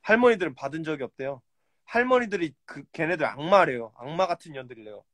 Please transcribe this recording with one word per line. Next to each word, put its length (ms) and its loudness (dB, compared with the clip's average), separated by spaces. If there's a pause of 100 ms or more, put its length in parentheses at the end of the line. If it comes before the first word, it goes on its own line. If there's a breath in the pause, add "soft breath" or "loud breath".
할머니들은 520 4
받은 300 -8
적이 200 -4
없대요. 380 -10 (420)
할머니들이 680 0 (100)
그, 280 -16
걔네들 340 -2
악마래요. 680 2
악마 300 -2
같은 260 -6
년들이래요. 600 -16